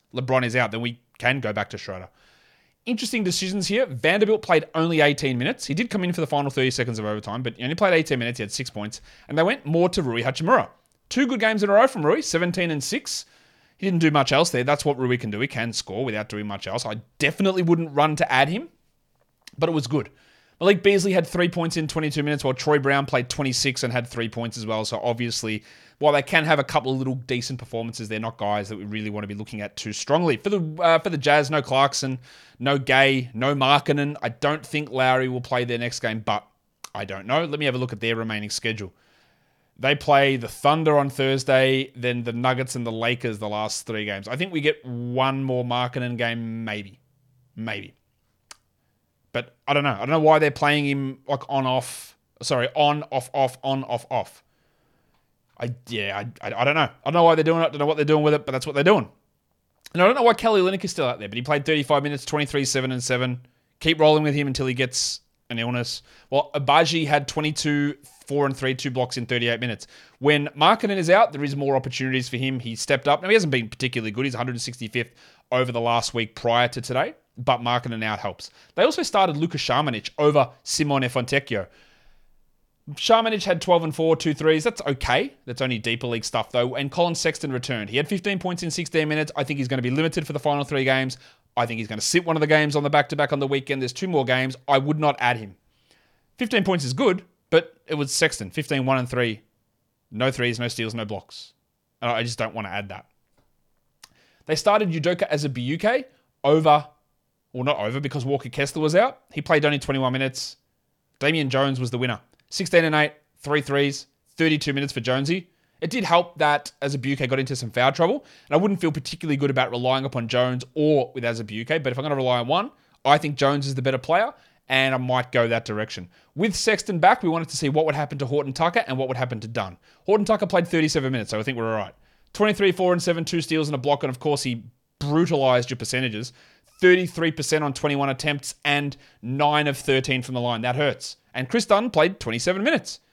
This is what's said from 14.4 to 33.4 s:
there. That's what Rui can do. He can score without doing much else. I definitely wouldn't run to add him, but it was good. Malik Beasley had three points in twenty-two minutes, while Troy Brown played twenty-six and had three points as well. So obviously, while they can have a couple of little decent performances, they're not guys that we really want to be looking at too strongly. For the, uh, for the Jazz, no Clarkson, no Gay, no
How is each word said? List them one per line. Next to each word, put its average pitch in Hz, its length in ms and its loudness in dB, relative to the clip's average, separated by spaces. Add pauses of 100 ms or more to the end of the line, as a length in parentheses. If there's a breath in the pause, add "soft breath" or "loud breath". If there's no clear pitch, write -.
there. 123 140 0
That's 143 220 0
what 143 120 0
Rui 123 200 0
can 113 120 -6
do. 104 100 -6
He 135 80 -2
can 117 260 -6
score 107 320 -6
without 107 240 -4
doing 104 180 -8
much 98 200 -10
else. 110 180 -4
I 110 160 -8 (180)
definitely 185 440 0
wouldn't 165 300 0
run 151 240 2
to - 140 0
add 131 160 4
him, 226 220 -6 (880)
but 160 100 0
it 170 60 0
was 143 140 -2
good. 139 220 -2 (520 soft breath)
Malik 185 220 4
Beasley 202 280 4
had 175 160 2
three 175 220 0
points 170 260 -4
in 156 120 -4
twenty-two 151 360 -4
minutes, 147 200 -2
while 131 100 2
Troy 147 260 2
Brown 139 260 2
played 123 240 -2
twenty-six 135 540 -2
and 123 80 -2
had 123 160 -2
three 117 220 -6
points 117 280 -8
as 110 80 -10
well. 110 200 -4
So 113 180 -6
obviously, 113 600 -4 (360 loud breath)
while 147 140 4
they 143 80 4
can 156 240 2
have 156 140 4
a 135 40 2
couple 131 300 0
of 131 40 -2
little 131 180 -4
decent 123 440 -6
performances, 113 480 -8
they're 110 120 -6
not 110 180 -8
guys 104 320 -2
that 107 80 -10
we 95 80 -12
really 107 240 -8
want 104 140 -6
to 101 40 -10
be 101 60 -8
looking 107 260 -10
at 104 160 -10
too - 160 -10
strongly. 151 460 2
For - 120 -4
the, 165 320 -2
uh, 165 180 6
for 196 100 -2
the 160 80 -4
Jazz, 147 340 4
no 151 100 0
Clarkson, 135 580 0 (400 loud breath)
no 139 180 0
Gay, 135 560 4
no 131 200 0